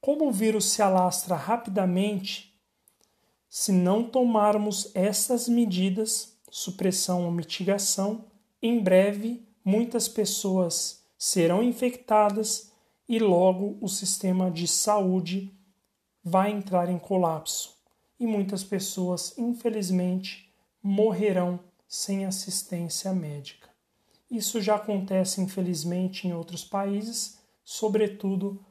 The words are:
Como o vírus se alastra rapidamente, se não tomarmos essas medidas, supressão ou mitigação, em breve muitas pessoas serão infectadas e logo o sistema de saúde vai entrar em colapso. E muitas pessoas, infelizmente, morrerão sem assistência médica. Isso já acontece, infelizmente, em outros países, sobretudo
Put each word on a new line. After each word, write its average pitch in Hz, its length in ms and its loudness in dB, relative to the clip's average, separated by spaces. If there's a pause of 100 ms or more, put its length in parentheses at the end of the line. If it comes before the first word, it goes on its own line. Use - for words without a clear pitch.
Como 294 260 2
o 254 40 2
vírus 220 340 2
se - 160 2
alastra 180 540 2
rapidamente, 190 1160 -2 (960)
se - 240 -4
não 185 320 4
tomarmos 214 920 2
essas 208 520 0
medidas, 214 880 0 (140)
supressão 185 760 -2
ou 170 60 -2
mitigação, 196 960 -2 (340)
em 233 160 2
breve 202 640 2 (220)
muitas 220 460 2
pessoas 190 920 -2 (160)
serão 175 460 2
infectadas 220 1080 0 (340)
e 233 100 2
logo 190 640 4
o 208 80 -6
sistema 185 640 -2
de 170 160 -2
saúde 190 920 0 (640)
vai 190 300 2
entrar 190 380 -2
em 180 100 -2
colapso. 165 800 -2 (420)
E 240 80 -2
muitas 202 340 -2
pessoas, 180 760 -4
infelizmente, 190 1160 -2 (300)
morrerão 196 720 2 (300)
sem 196 380 -4
assistência 185 880 -6
médica. 147 560 -8 (600)
Isso 226 300 -2
já 208 160 4
acontece, 196 640 -2
infelizmente, 180 880 -2
em 175 60 -2
outros 170 320 -10
países, 202 720 -6 (240)
sobretudo 202 1080 -2